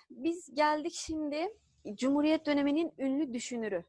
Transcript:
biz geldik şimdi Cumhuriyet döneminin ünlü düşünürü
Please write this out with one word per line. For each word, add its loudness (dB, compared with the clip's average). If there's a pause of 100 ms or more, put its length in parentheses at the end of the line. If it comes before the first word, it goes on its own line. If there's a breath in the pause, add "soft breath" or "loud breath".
(100)
biz -4
geldik 2
şimdi -4 (460)
Cumhuriyet 2
döneminin 2
ünlü 0
düşünürü -4